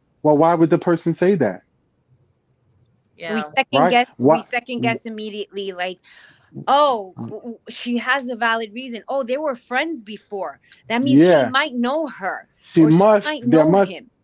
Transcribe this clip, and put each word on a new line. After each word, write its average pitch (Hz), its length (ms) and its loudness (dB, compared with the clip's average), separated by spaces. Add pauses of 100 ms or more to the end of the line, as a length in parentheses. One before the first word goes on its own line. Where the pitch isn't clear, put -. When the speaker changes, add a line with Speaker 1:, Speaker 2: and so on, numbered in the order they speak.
(240)
Speaker 1:
"Well, 151 140 4
why 165 160 4
would 165 160 2
the 170 80 2
person 170 360 -2
say 190 220 0
that?" 104 280 -4 (1500)
Speaker 2:
Yeah. 165 180 -8
Speaker 3:
We 156 60 -4
second 151 380 -2
Speaker 1:
Right? 170 100 4
Speaker 3:
guess, 240 300 0
we 120 60 -2
Speaker 1:
Why 165 160 4
Speaker 3:
second 240 400 -8
guess 226 240 -4
immediately, 208 680 -10
like, 180 280 -10 (680)
"Oh, 262 500 0
w-, 120 220 -14
w-, 233 200 -16 (100)
she 240 280 -6
has 254 320 -4
a 247 60 -8
valid 226 380 -4
reason. 233 340 -14
Oh, 269 160 -4
they 254 140 -4
were 294 180 -6
friends 269 460 -6
before. 196 580 -14 (280)
That 240 160 0
means 277 160 4
Speaker 1:
Yeah. 320 260 6
Speaker 3:
she 254 60 -4
might 277 220 -2
know 262 340 -2
her, 170 400 -10 (140)
Speaker 1:
She - 220 2
Speaker 3:
or 156 80 6
she 165 60 6
Speaker 1:
must, 202 300 4
Speaker 3:
might - 220 -6
Speaker 1:
there 156 160 6
Speaker 3:
know 160 60 2
Speaker 1:
must, 190 200 2
Speaker 3:
him." 147 180 -16 (140)